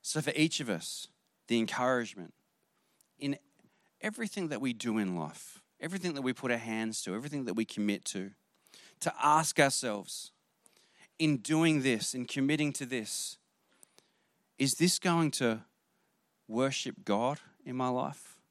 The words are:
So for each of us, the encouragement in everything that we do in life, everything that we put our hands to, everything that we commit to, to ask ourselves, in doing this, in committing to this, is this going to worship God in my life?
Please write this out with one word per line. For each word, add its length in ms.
So 220
for 120
each 260
of 100
us, 380
the 100
encouragement 760
in 180
everything 480
that 100
we 140
do 240
in 180
life, 480
everything 340
that 80
we 100
put 180
our 60
hands 460
to, 120
everything 300
that 80
we 140
commit 400
to, 240
to 120
ask 380
ourselves, 720
in 180
doing 460
this, 320
in 100
committing 480
to 140
this, 500
is 200
this 220
going 340
to 280
worship 580
God 360
in 100
my 120
life? 500